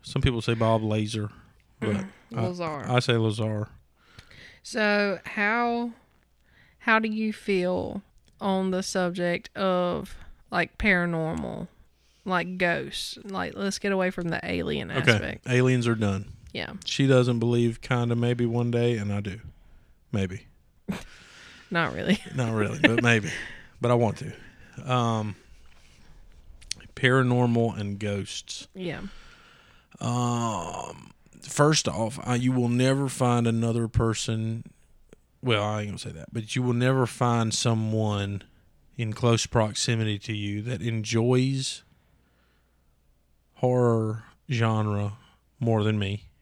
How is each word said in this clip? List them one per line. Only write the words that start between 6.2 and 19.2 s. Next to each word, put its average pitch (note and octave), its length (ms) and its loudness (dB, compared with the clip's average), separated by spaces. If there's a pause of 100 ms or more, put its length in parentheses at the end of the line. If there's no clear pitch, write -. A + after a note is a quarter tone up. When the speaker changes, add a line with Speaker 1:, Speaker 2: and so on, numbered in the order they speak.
Speaker 2:
how A3 180 4
do A3 100 0
you A3 240 -2
feel F#3 680 -2 (380)
on F#3+ 320 0
the F#3 100 0
subject F3 760 -2
of, F3+ 600 0 (340)
like, F3 280 -2
paranormal, E3+ 880 0 (560)
like, F3+ 340 -2
ghosts? E3 680 -2
Like, F#3+ 320 -6
let's G3 220 -4
get G3+ 140 -2
away F#3 180 0
from F3 180 -6
the E3 160 -4
alien D#3 460 -4
Speaker 1:
Okay, B2+ 220 2
Speaker 2:
aspect. - 360 -2
Speaker 1:
aliens B2+ 380 4
are A#2 80 2
done. G2+ 380 -2 (200)
Speaker 2:
Yeah. - 200 -6 (120)
Speaker 1:
She - 220 0
doesn't B2 320 6
believe, A#2+ 420 2
kinda, A#2+ 360 0
maybe A#2+ 280 0
one A#2+ 280 0
day, A#2+ 260 2
and G2+ 140 -2
I G2+ 80 -2